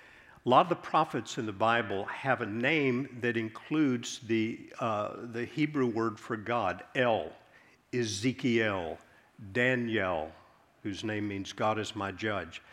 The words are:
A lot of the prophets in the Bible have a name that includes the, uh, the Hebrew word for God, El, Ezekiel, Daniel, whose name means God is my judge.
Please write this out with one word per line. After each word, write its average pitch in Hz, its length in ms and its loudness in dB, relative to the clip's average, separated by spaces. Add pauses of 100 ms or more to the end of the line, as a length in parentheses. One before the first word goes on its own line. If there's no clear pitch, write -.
(440)
A 120 40 -2
lot 135 140 10
of 175 80 2
the 175 40 4
prophets 156 640 -2
in 117 80 -2
the 107 60 -4
Bible 104 540 2
have 123 340 0
a 117 60 -2
name 131 720 0
that 117 160 0
includes 123 880 -2
the, 113 540 -2
uh, 107 300 0 (200)
the 117 140 -4
Hebrew 147 420 0
word 113 320 0
for - 180 -6
God, 104 460 0 (140)
El, 110 340 2 (640)
Ezekiel, 110 1040 0 (540)
Daniel, 110 800 2 (500)
whose 98 220 -6
name 107 240 -2
means 98 240 -6
God 107 260 0
is 104 160 -6
my 98 160 -4
judge. 95 500 -4 (120)